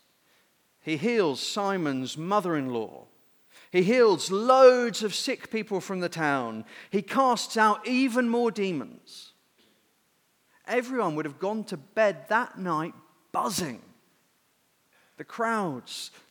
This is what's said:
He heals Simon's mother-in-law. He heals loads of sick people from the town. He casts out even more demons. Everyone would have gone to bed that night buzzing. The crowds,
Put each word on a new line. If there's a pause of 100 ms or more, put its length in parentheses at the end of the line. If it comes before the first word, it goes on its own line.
(800)
He
heals
Simon's
mother-in-law. (680)
He
heals
loads
of
sick
people
from
the
town. (240)
He
casts
out
even
more
demons. (1300)
Everyone
would
have
gone
to
bed
that
night (360)
buzzing. (1300)
The
crowds, (200)